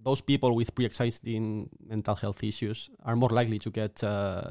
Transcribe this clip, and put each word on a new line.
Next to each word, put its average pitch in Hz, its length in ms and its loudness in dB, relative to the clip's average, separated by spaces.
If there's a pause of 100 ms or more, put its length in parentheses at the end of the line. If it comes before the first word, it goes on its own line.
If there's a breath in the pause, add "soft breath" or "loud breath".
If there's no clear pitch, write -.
those 135 160 2
people 135 340 4
with 117 200 0
pre-existing 110 960 -2 (160)
mental 107 280 -2
health 101 300 -4
issues 107 460 -4 (120)
are 117 140 0
more 120 140 4
likely 113 280 2
to 110 120 -8
get, 110 340 -4
uh, 101 460 -2